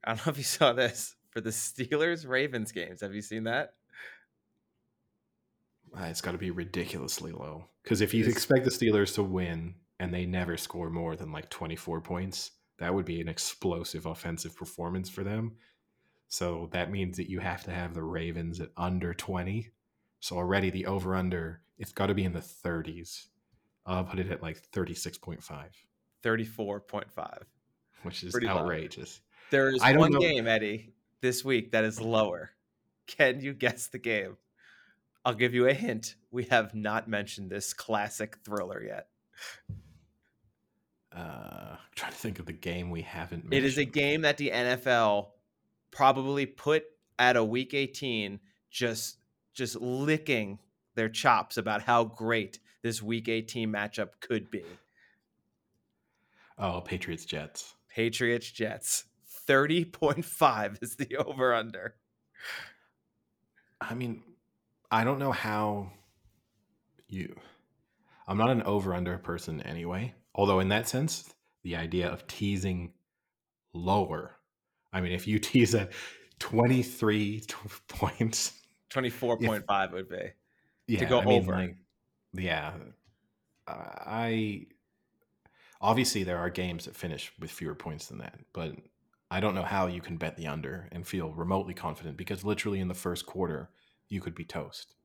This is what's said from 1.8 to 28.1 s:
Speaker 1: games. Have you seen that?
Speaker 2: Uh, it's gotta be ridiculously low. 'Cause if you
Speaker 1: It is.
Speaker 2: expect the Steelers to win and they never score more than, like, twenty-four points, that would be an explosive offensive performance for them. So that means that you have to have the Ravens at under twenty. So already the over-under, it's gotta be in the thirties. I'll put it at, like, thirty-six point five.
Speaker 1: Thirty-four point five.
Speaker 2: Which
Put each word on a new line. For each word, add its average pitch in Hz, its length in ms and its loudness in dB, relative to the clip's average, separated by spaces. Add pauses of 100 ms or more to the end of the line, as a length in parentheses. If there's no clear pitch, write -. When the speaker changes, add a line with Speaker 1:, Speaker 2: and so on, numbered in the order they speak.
Speaker 1:
games. 87 280 -6
Have 98 140 -6
you 104 80 -4
seen 110 220 -6
that? 123 300 -2 (2250)
Speaker 2:
Uh, 95 60 -6
it's 82 160 -4
gotta 90 180 -4
be 92 120 -2
ridiculously 85 840 -6
low. 78 320 -10 (180)
'Cause 214 200 4
if 104 100 2
you 113 120 4
Speaker 1:
It 113 40 6
is. 120 60 4
Speaker 2:
expect 127 320 4
the 123 40 4
Steelers 107 440 4
to 107 80 0
win 90 520 -2 (240)
and 87 140 -4
they 90 140 -2
never 90 320 -2
score 87 320 -6
more 82 260 -4
than, 78 160 -10
like, 78 160 -10
twenty-four 82 540 -6
points, 92 480 -6 (280)
that 90 160 0
would 190 120 0
be 87 160 -4
an 82 60 -6
explosive 85 760 -4
offensive 82 500 -6
performance 87 540 -6
for 98 160 -8
them. 113 320 -4 (720)
So 85 440 -2
that 87 180 0
means 95 260 -2
that 90 140 -6
you 92 100 -4
have 90 240 -4
to 92 80 -10
have 85 220 -4
the 85 80 -6
Ravens 82 580 -4
at 80 160 -8
under 87 380 0
twenty. 95 560 -4 (500)
So - 160 -6
already 180 320 4
the 92 180 -2
over-under, 92 760 0 (160)
it's - 140 -12
gotta 101 220 2
be 95 100 2
in 87 100 0
the - 80 -4
thirties. - 840 -8 (580)
I'll 92 180 0
put 92 140 -6
it 92 120 -2
at, 85 120 -4
like, 80 160 -6
thirty-six - 580 -6
point - 260 -12
five. - 320 -14 (480)
Speaker 1:
Thirty-four 110 580 -2
point - 300 -8
five. - 340 -10 (580)
Speaker 2:
Which 87 200 -10